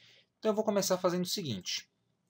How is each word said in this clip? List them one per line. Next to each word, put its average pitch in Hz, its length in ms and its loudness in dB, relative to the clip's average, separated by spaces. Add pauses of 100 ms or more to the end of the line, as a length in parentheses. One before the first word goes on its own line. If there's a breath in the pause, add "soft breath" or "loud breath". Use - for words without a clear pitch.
(380 loud breath)
Então 220 120 0
eu 208 40 0
vou 214 100 0
começar 196 320 2
fazendo 180 280 2
o 180 40 -4
seguinte. 127 580 -4 (440)